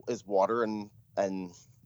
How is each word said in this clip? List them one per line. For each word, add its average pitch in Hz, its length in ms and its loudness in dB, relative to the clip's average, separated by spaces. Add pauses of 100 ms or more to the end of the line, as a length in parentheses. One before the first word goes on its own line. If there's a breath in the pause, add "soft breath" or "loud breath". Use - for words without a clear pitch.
is 117 180 -6
water 101 380 2
and, 107 280 -4 (260)
and, 95 340 -2 (340)